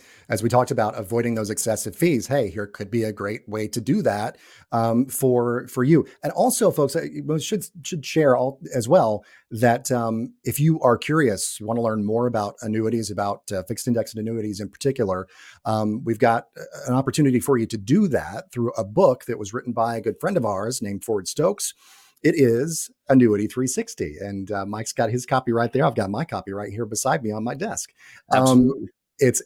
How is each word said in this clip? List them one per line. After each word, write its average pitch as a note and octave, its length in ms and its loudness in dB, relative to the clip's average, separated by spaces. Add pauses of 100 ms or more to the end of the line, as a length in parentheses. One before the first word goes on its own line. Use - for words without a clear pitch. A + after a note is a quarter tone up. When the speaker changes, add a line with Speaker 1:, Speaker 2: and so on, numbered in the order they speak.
(280)
Speaker 1:
as G#2 160 -2
we A#2 60 2
talked B2 200 4
about A2+ 240 0
avoiding A#2 400 -2
those A2 160 -2
excessive G#2+ 460 -4
fees, D3+ 320 0
hey, B2+ 240 0
here G#2 160 -6
could G2 240 -14
be A#2 100 0
a G#2+ 100 -2
great G#2 380 -8
way G#2+ 200 -4
to A2+ 120 -6
do E3+ 220 0
that, G#2+ 340 0 (340)
um, A#2 360 2
for, B2 600 0
for B2+ 160 -2
you. D3 220 6 (160)
And D3+ 120 -4
also, A3 360 2
folks, C#3+ 260 0
I, D3+ 140 -4 (160)
we D3+ 140 -2
should, G3+ 260 -4 (160)
should D3+ 240 -8
share C#3+ 320 4
all, C3 220 -2 (160)
as A2+ 120 -2
well A#2+ 380 4 (240)
that, A#2+ 420 2
um, A#2 520 -2
if A#2+ 160 -4
you D#3 220 4
are A#2+ 180 4
curious, C#3 600 0
wanna A2+ 220 -2
learn A2 240 0
more A2+ 220 0
about G#2 340 -2
annuities, A2 480 -2
about, G2+ 420 -4
uh, F#2 120 -4
fixed - 240 -8
index A#2 260 0
annuities G#2+ 460 -6
in G#2 100 -8
particular, G2 580 -2 (380)
um, G#2+ 380 -2
we've A2+ 160 -2
got, A#2 300 2 (100)
uh, - 20 -10 (240)
an B2+ 80 -2
opportunity C3+ 460 2
for C3 180 2
you A2+ 80 0
to A2+ 120 -6
do D3 300 2
that G#2+ 440 -4
through A#2 260 -4
a A2+ 60 -2
book B2+ 420 2
that A#2+ 140 -6
was G2+ 120 -10
written A#2+ 220 -8
by A#2 240 0
a A2+ 40 -6
good A2+ 180 -2
friend F#3 180 -2
of B2 80 0
ours G#2 340 -4
named G2+ 240 -6
Ford G2+ 240 -4
Stokes. - 460 -2 (480)
It E3 140 4
is C#3 560 2 (160)
Annuity A2 400 6
three B2+ 180 -4
sixty, G2 540 -6
and, G2 320 -8
uh, G2 140 -4
Mike's G#2+ 260 -8
got A#2 180 -2
his B2 160 -4
copy B2+ 280 0
right A#2 180 0
there. C#3 140 2
I've B2+ 100 0
got G#2 140 0
my A#2 160 -4
copy G2 260 -8
right G#2 180 -8
here A2 160 -6
beside B2+ 380 -2
me G#2+ 80 -4
on A2 140 -6
my C3 100 -6
desk. - 380 -10 (360)
Um, C3 120 4
Speaker 2:
Absolutely. B2+ 460 4 (320)
Speaker 1:
it's B2+ 260 2